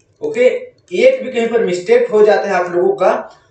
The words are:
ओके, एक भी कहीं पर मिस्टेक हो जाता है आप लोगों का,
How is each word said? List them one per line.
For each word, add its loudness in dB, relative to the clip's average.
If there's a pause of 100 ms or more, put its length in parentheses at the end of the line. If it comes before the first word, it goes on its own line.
(220)
ओके, -2
एक 0
भी -10
कहीं -2
पर 0
मिस्टेक 0
हो 2
जाता 2
है -2
आप -4
लोगों 0
का, 0 (400)